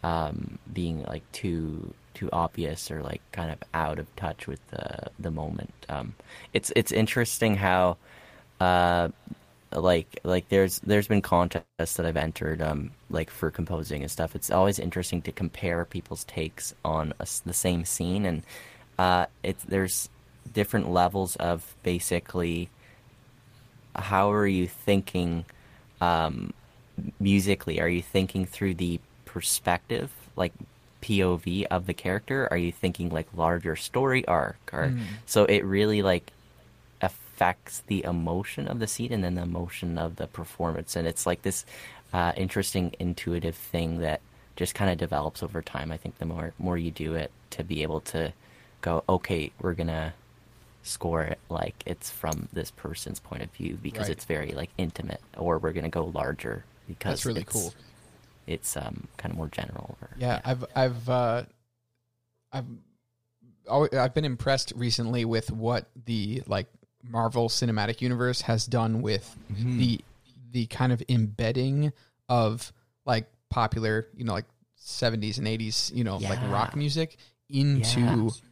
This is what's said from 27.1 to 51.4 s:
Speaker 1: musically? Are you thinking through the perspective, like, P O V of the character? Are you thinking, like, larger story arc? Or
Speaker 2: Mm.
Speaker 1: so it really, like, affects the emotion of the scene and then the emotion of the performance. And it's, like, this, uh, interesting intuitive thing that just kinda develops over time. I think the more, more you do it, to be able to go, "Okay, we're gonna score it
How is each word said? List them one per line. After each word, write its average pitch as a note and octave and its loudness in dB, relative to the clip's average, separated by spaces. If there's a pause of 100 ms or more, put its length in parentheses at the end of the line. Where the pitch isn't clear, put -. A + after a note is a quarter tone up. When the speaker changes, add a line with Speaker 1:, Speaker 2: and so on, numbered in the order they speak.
Speaker 1:
musically? G2 4
Are E2 2
you F2 2
thinking F#2+ 0
through F#2+ -2
the F2 0 (260)
perspective, - -2 (260)
like, F2 0 (480)
P G2 2
O F2+ 4
V F2 -2
of F2+ 0
the F2+ -2
character? A2 -2
Are E2+ 0
you F2 0
thinking, F2 -2
like, D#2+ -2
larger E2+ 2
story C3 0
arc? - 0
Or E2 0
Speaker 2:
Mm. B2 -2 (220)
Speaker 1:
so G#2 8
it G2+ 6
really, G#2 4
like, F#2 4 (680)
affects - -2
the G2 0
emotion E2+ -2
of A#2+ -4
the A2 -2
scene A#2+ -4
and G#2 0
then F2+ 0
the F2 -2
emotion E2+ -4
of E2 -2
the D#2+ -6
performance. E2 -4
And E2 0
it's, - -2
like, F2 0
this, - -2 (460)
uh, F2 2
interesting F#2 0
intuitive E2+ -2
thing E2+ -2
that D#2 0 (360)
just - -2
kinda F#2+ 2
develops D2+ -2
over E2 -4
time. D#2+ -6
I D#2 -6
think - -10
the - -6
more, E2 -6
more F2+ 0
you E2+ -2
do D#2 -4
it, D#2+ -4 (200)
to - -6
be D#2+ -2
able D#2 -2 (120)
to D#2+ -2 (480)
go, E2+ 0
"Okay, F2 0
we're F2+ 0
gonna D#2+ -2 (680)
score E2 -2
it D2+ -2 (120)